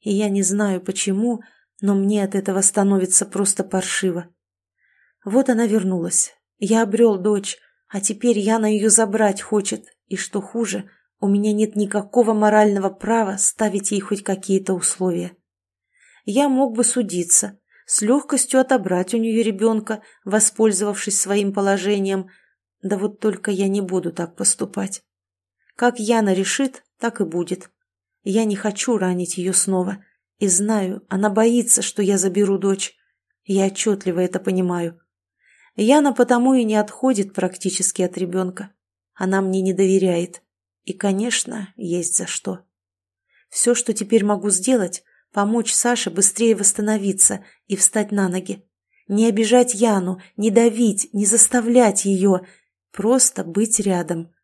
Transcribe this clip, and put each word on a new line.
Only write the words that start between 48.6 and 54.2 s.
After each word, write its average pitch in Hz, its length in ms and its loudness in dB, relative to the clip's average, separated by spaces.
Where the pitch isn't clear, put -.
Не 214 200 2
обижать 233 480 4
Яну, 190 460 0
не 208 140 0
давить, 226 600 2
не 208 140 -2
заставлять 233 800 4
ее. 190 360 2
Просто 220 520 0
быть 208 360 -2
рядом. 175 520 -2